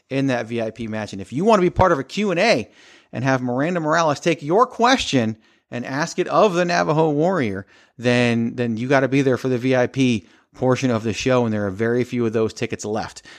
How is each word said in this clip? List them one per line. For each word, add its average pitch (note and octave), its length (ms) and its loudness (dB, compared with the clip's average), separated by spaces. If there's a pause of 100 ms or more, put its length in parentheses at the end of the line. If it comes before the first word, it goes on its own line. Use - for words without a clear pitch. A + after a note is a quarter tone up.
in C3+ 180 -2
that A#2+ 200 -2
V A2+ 140 -4
I A2 100 -4
P A2+ 160 -8
match. G#2+ 260 -8
And G2 80 -8
if - 100 -14
you D#3 140 -4
wanna A3 160 4
be F3 80 4
part F3+ 220 2
of C#3+ 80 2
a C3 40 -4
Q G3+ 280 -4
and E3+ 80 0
A F3+ 300 2 (440)
and A#2+ 100 -6
have C3 180 0
Miranda C3+ 380 -2
Morales D#3 400 0
take E3 240 -2
your G3 240 2
question D3 720 0 (340)
and A#2+ 140 -8
ask D3+ 340 -4
it F3 80 -2
of F3 260 4
the F3 120 2
Navajo E3 460 2
warrior, C#3+ 540 0 (320)
then, A#2+ 580 0
then A#2+ 220 -2
you B2 120 -4
gotta C3+ 180 4
be C3+ 140 2
there C3 160 2
for C3 100 -6
the B2+ 100 0
V B2+ 180 0
I B2 120 2
P B2 400 0 (280)
portion B2+ 340 0
of A2 140 0
the A2 100 -2
show, B2+ 320 0
and A2 80 -2
there G#2 140 -2
are G2 40 -4
very A#2 320 0
few A#2+ 220 -2
of A2 80 -2
those A2+ 200 0
tickets - 300 -6
left. G#2 380 -8 (180)